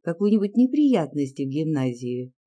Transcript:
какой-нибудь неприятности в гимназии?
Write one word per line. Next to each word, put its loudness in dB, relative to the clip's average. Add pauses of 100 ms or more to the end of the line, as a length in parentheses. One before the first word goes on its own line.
какой-нибудь 0
неприятности 2
в -4
гимназии? -4 (140)